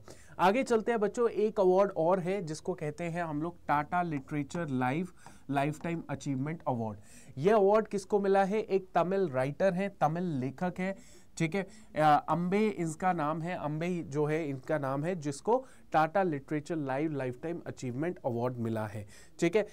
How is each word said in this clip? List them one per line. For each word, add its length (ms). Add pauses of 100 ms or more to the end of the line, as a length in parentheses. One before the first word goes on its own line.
(380)
आगे 240
चलते 300
हैं 80
बच्चों, 280
एक 320
अवार्ड 360
और 240
है 220
जिसको 320
कहते 300
हैं 200
हम 180
लोग 140 (120)
टाटा 340
लिटरेचर 680
लाइफ, 440 (380)
लाइफटाइम 600
अचीवमेंट 580
अवार्ड। 300 (400)
ये 120
अवार्ड 380
किसको 320
मिला 240
है? 160
एक 340
तमिल 340
राइटर 460
हैं, 260
तमिल 220
लेखक 560
हैं, 180 (420)
ठीक 160
है, 120 (300)
अ, 320
अंबे 400
इनका 440
नाम 300
है, 140
अंबे 460
जो 220
है 240
इनका 300
नाम 260
है, 100
जिसको 520 (260)
टाटा 300
लिटरेचर 540
लाइफ 340
लाइफटाइम 560
अचीवमेंट 600
अवार्ड 300
मिला 300
है, 200 (340)
ठीक 160
है। 160